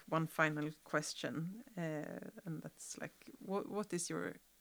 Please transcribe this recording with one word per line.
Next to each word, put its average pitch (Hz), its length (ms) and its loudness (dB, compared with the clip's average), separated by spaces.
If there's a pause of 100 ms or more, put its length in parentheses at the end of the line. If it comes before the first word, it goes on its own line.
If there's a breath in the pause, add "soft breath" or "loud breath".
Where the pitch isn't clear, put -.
one 160 180 6
final 151 440 4 (140)
question, 156 760 0 (160)
uh, 156 520 -2 (140)
and 160 180 -4
that's, - 380 -8
like, - 380 -10
what, 196 320 -2
what 202 220 -2
is 175 180 0
your - 240 -2 (260)